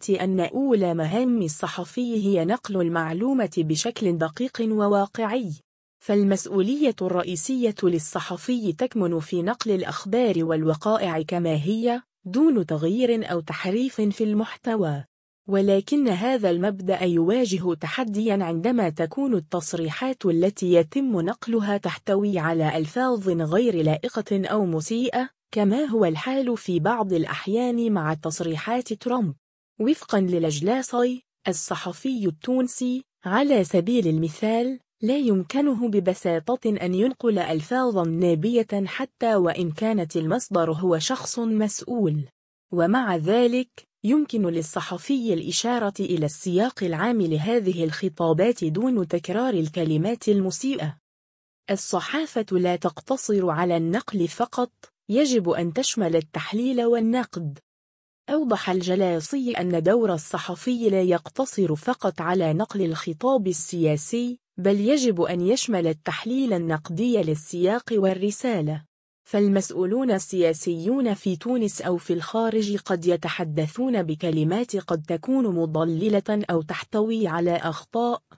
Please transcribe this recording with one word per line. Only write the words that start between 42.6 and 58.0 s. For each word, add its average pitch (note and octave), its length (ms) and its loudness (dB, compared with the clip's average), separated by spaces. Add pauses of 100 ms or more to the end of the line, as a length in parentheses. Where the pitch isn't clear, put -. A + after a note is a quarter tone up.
ومع F#3+ 420 2
ذلك، A#3+ 540 2 (340)
يمكن A#3 440 2
للصحفي F3 840 -2
الإشارة G3+ 640 -2
إلى F3+ 260 0
السياق F#3+ 580 0
العام F#3+ 380 0
لهذه F3 640 0
الخطابات E3+ 800 0
دون F#3+ 440 0
تكرار G3+ 460 -2
الكلمات D#3+ 760 0
المسيئة. F#3+ 680 0 (720)
الصحافة D4 800 -2
لا F3+ 240 2
تقتصر F3+ 720 -2
على E3+ 280 2
النقل E3+ 500 0
فقط، A#3+ 440 -4 (380)
يجب A#3 400 2
أن E3+ 240 0
تشمل F#3+ 420 0
التحليل A3+ 720 -2
والنقد. A3+ 760 0 (680)